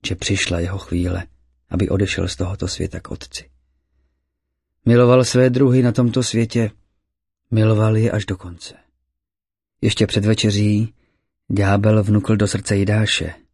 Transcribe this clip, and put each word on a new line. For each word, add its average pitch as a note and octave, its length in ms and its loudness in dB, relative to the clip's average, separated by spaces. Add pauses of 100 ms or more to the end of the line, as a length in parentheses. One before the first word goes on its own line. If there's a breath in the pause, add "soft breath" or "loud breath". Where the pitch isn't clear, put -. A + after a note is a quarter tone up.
že G2 80 -4
přišla F2+ 440 -4
jeho F2+ 180 -4
chvíle, F2+ 500 -4 (420)
aby F2+ 200 0
odešel F#2+ 380 -2
z - 80 -8
tohoto F#2 320 -6
světa F2 320 -8
k - 120 -14
Otci. - 380 -14 (1400)
Miloval A#2+ 400 4
své B2+ 240 2
druhy B2+ 320 2
na A#2+ 100 2
tomto A#2+ 320 0
světě, A2+ 480 -2 (800)
miloval A2 460 2
je A2 140 0
až G#2 140 -2
do F#2+ 120 -6
konce. - 380 -18 (1040)
Ještě A2 260 0
před G2+ 180 -2
večeří G#2 680 0 (580)
ďábel G2+ 520 2
vnukl G#2 320 0
do G#2 120 0
srdce G2 300 -4
Jidáše G#2 560 -2 (200)